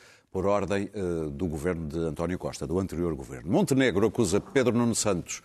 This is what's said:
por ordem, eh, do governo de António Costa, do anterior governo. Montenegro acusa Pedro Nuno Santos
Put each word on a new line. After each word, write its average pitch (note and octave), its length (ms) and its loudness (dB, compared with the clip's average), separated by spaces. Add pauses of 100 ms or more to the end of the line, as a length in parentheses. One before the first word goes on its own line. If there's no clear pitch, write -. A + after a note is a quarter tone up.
(300)
por F#2 160 -2
ordem, G2+ 480 2
eh, E2+ 380 -2
do D2 160 -4
governo E2 400 -2
de D2 100 -4
António E2 400 -2
Costa, D2 300 -8
do E2 100 0
anterior E2+ 380 -2
governo. C2 340 -10
Montenegro B2+ 560 4
acusa G2+ 360 2
Pedro A#2+ 360 2
Nuno A#2 160 2
Santos F#2+ 520 -2